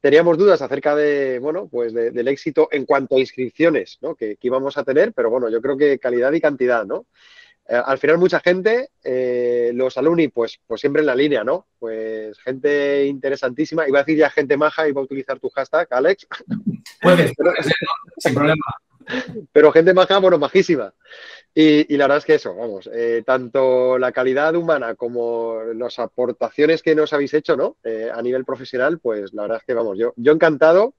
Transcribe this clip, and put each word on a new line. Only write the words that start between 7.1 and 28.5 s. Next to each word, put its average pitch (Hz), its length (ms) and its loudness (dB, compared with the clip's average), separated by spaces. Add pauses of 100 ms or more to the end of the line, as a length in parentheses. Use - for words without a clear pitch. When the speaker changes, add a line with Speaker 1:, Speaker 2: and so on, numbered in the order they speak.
Speaker 1:
Eh, 120 160 0
al 135 140 -2
final 156 200 2
mucha 180 220 2
gente, 214 500 0 (120)
eh, 123 720 -2
los 127 240 -4
alumni, 160 300 2
pues, 117 380 -6
pues 113 140 -8
siempre 143 200 0
en 151 60 2
la 127 100 0
línea, 139 260 0
¿no? 135 240 -4 (120)
Pues 110 640 -10
gente 143 680 -2
interesantísima, 139 800 -4
iba 135 100 2
a 139 40 2
decir 151 160 0
ya 147 120 4
gente 143 260 0
maja, 151 320 0
iba 139 120 -2
a 135 40 -6
utilizar 135 360 -10
tu 131 100 -8
hashtag, 156 400 -4
Alex. 143 360 0 (760)
Speaker 2:
Puedes, 170 340 6
Speaker 1:
Pero - 140 2
Speaker 2:
puedes, - 160 -4
¿eh? 156 60 0 (460)
Sin 139 160 -2
problema. 151 300 0 (880)
Speaker 1:
pero 151 200 8
gente 165 220 6
maja, 185 240 4
bueno, 185 200 4
majísima. 143 540 0 (640)
Y, 151 400 4
y - 20 0
la 139 80 2
verdad 139 140 2
es 147 60 -6
que 156 100 4
eso, 107 200 -4
vamos, 104 380 -10
eh, 117 320 -2
tanto 127 760 2
la 127 140 -2
calidad 135 420 0
humana 147 400 -2
como 117 680 -6 (140)
las 120 240 -8
aportaciones 127 840 -2
que 160 120 2
nos 151 180 0
habéis 143 220 -2
hecho, 151 220 0
¿no? 180 260 -4
Eh, 113 300 -6
a 117 80 -10
nivel 127 240 -4
profesional, 131 540 -4